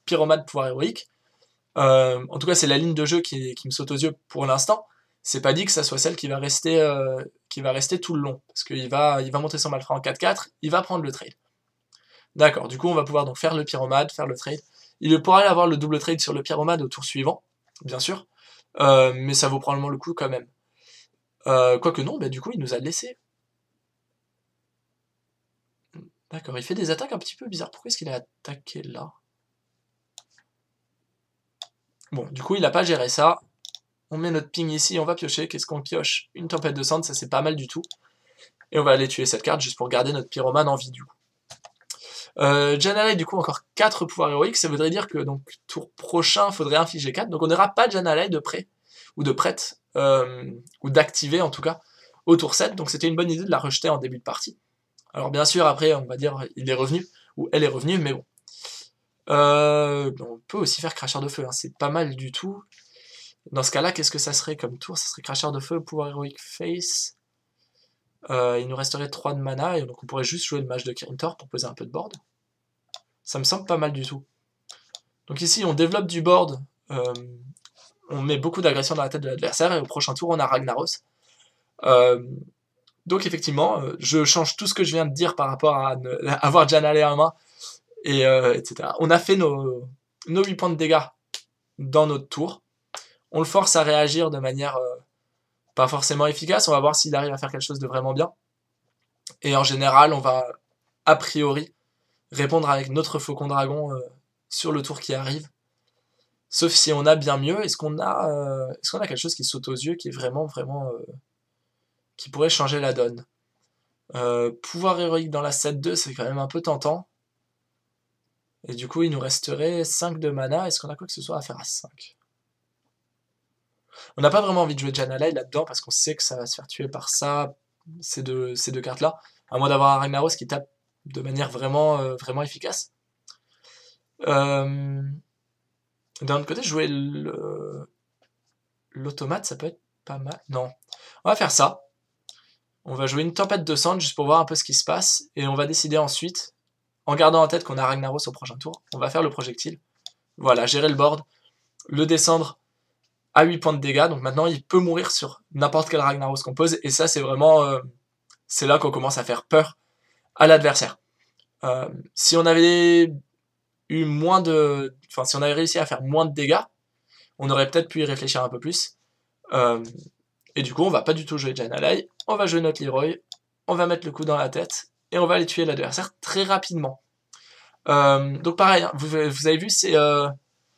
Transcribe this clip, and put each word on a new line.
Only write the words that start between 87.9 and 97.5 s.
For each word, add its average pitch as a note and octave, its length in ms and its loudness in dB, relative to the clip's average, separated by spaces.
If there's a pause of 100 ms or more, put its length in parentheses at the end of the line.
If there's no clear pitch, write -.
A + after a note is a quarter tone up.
et, C#3 200 2
euh, C3 300 6
et - 100 -4
cetera. - 360 -8
On D#3+ 100 4
a E3+ 80 8
fait F#3+ 160 2
nos, C3+ 540 0 (400)
nos F#3 160 2
huit F#3+ 100 -4
points F#3 160 -2
de E3 60 -2
dégâts D#3 260 4 (760)
dans C#3+ 280 4
notre C#3 220 -4
tour. E3+ 340 -6 (720)
On D3+ 40 0
le D#3+ 80 2
force F#3+ 300 4
à D#3+ 60 6
réagir D3+ 480 4
de C3+ 80 -6
manière, C3+ 380 -4
euh, B2 200 -4 (800)
pas C3 140 4
forcément C#3+ 380 0
efficace. D#3+ 420 0
On D#3 40 4
va C#3 80 4
voir D3+ 140 4
s'il D3+ 200 0
arrive C#3+ 180 -2
à C3+ 60 -8
faire C3+ 120 -6